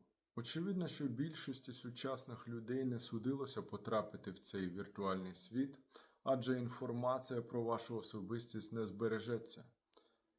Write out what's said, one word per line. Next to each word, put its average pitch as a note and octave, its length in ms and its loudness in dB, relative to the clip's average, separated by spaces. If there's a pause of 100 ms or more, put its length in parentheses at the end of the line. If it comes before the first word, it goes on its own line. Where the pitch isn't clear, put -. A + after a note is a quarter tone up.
(360)
Очевидно, E3+ 520 2
що C#3+ 200 0
більшості C3 680 -2
сучасних A#2+ 720 -4
людей A#2+ 360 0
не B2 160 2
судилося B2 640 0
потрапити G#2 680 0
в F2+ 80 -10
цей F#2+ 300 0
віртуальний F#2+ 680 0
світ, C3+ 420 0 (460)
адже B2+ 360 4
інформація A#2+ 840 0
про A#2+ 220 0
вашу A#2 340 2
особистість G#2+ 760 -4
не A2+ 120 2
збережеться. A2 800 0 (760)